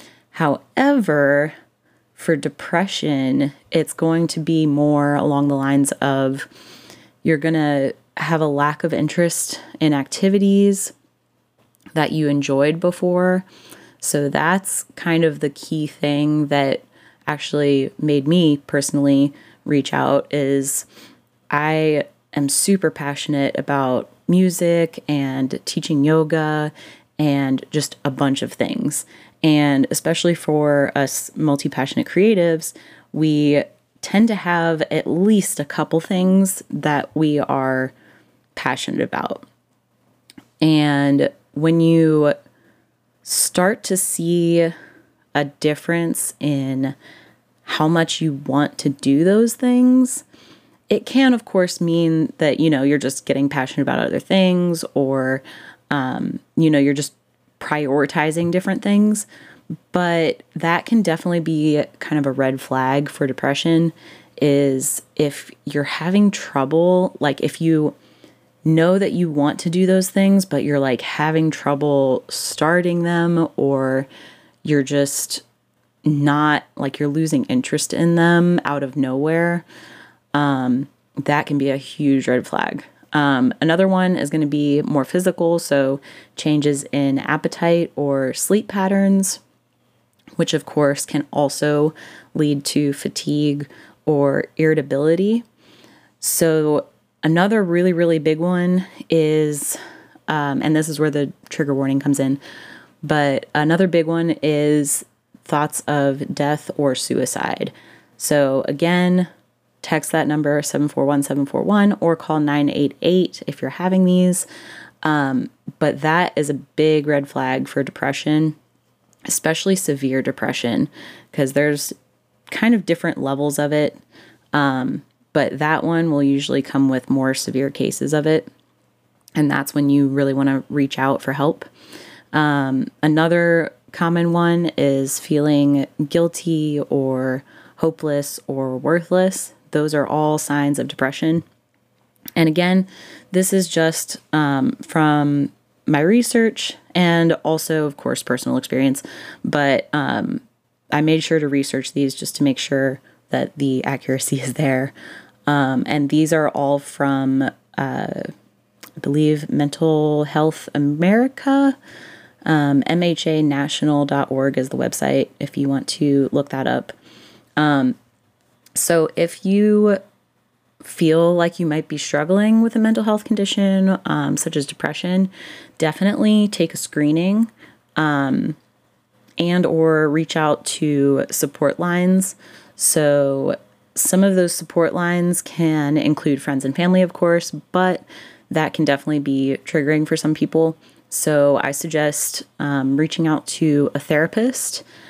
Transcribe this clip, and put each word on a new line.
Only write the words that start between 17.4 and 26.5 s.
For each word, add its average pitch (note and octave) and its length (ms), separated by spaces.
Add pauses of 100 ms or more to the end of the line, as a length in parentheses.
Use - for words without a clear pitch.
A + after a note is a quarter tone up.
made D3 280
me D#3+ 300
personally C#3 760 (320)
reach C#3 300
out C#3 400
is C#3 520 (640)
I D3+ 540 (280)
am C#3+ 140
super F#3 420
passionate C#3+ 720
about C3+ 500 (180)
music E3+ 800
and C3+ 580
teaching D3+ 380
yoga D#3 680 (480)